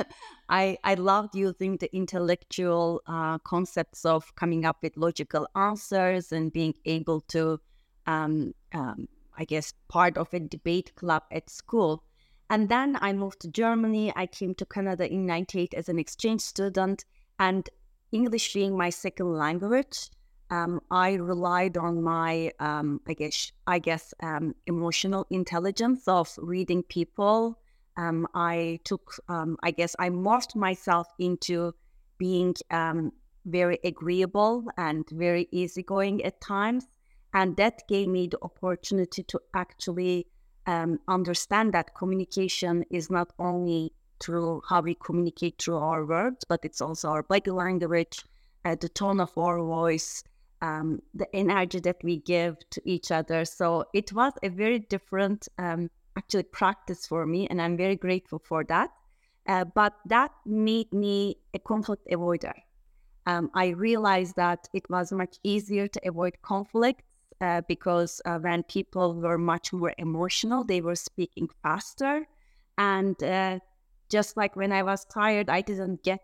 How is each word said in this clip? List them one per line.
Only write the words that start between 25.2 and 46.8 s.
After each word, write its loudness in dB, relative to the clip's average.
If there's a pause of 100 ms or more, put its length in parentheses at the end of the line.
intelligence 0
of 4
reading 0
people. 0 (380)
Um, 0
I 0
took, -6 (140)
um, -4
I 2
guess, -2
I 0
morphed 2
myself 0 (100)
into 0 (440)
being, 2 (160)
um, 0 (360)
very 2
agreeable 2 (100)
and -2
very 0
easygoing 0
at -6
times, -2 (460)
and 2
that 2
gave 2
me 0
the -6
opportunity -2
to -6 (140)
actually, -2 (400)
um, 0
understand 2
that 0
communication -2
is -4
not 0
only 0 (280)
through -2
how 4
we 0
communicate -2
through 0
our 0
words, 0
but 0
it's -6